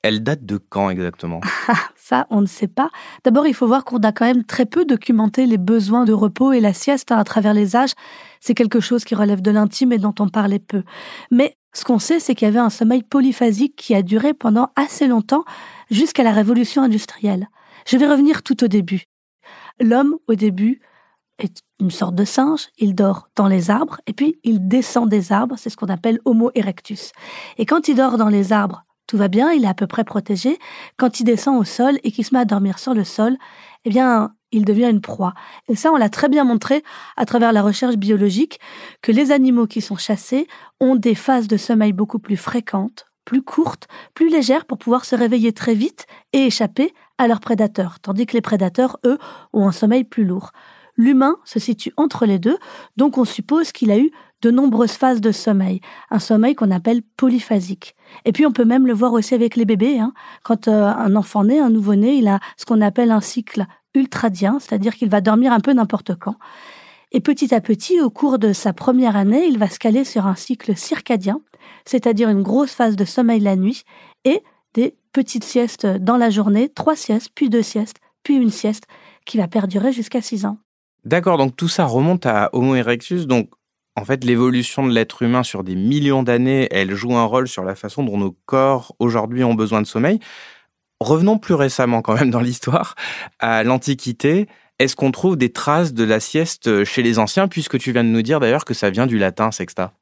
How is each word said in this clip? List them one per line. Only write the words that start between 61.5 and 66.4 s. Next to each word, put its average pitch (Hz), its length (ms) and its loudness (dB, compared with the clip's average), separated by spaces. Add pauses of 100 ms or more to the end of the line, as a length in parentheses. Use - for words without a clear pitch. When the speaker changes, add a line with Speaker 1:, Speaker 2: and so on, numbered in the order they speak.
Speaker 2:
un 262 120 2
nouveau-né, 214 440 2
il 240 120 2
a 196 120 2 (160)
ce - 100 -18
qu'on 220 160 2
appelle 226 300 2
un 214 100 2
cycle 214 440 -6 (300)
ultradien, 233 640 0
c'est-à-dire 214 360 -4
qu'il 226 140 -2
va 208 120 2
dormir 226 320 2
un 226 60 4
peu 269 140 2
n'importe 214 420 0
quand. 175 200 -8 (760)